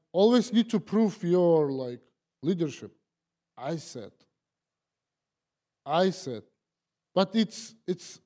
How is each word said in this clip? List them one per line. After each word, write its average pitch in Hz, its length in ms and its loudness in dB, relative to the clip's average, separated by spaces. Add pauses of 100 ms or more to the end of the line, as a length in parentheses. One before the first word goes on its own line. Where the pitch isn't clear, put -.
(120)
Always 220 400 4
need 226 180 2
to 214 100 0
prove 202 440 0
your, 170 480 4
like, 127 300 -8 (420)
leadership. 156 480 -4 (680)
I 143 200 -6
said. 113 340 -14 (1700)
I 170 240 2
said. 120 340 -8 (720)
But 190 180 0
it's, - 400 -2 (140)
it's, - 380 -8